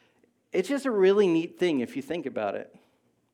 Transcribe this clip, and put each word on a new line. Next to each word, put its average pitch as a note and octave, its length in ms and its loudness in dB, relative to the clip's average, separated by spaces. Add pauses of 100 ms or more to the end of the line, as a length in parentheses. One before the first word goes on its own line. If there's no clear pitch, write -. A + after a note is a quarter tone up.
(520)
it's F#3 160 -2
just C#4 160 -2
a C4+ 60 -2
really G3 360 4
neat E3 320 0
thing E3 220 0
if A#2 160 -6
you C3 60 -8
think D#3+ 240 -6
about G#2+ 300 -4
it, - 180 -12 (600)